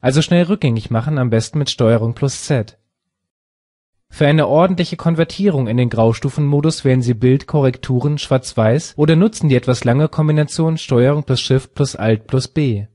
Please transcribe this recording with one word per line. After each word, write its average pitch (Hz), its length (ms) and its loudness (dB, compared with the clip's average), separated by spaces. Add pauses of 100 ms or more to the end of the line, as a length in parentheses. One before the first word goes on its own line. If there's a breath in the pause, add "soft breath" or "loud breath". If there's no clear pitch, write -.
Also 135 200 2
schnell 175 240 2
rückgängig 151 460 -2
machen, 123 260 -2
am 123 140 0
besten 113 280 -2
mit 143 120 -2
Steuerung 113 420 2
plus - 320 -4
Z. 120 340 -4 (1300)
Für - 160 0
eine 147 200 2
ordentliche 175 500 0
Konvertierung 165 720 -2
in 117 100 0
den 123 100 2
Graustufenmodus 143 960 0
wählen 131 180 2
Sie 120 120 0
Bildkorrekturen 131 1040 0
Schwarz-Weiß 127 800 -2
oder 156 200 4
nutzen 190 320 2
die 127 80 4
etwas 123 280 -2
lange 135 240 2
Kombination 156 680 0
Steuerung 139 480 0
plus 131 160 -2
Shift - 340 -2
plus - 220 -4
Alt 110 300 -2
plus 131 200 -2
B. 113 480 -4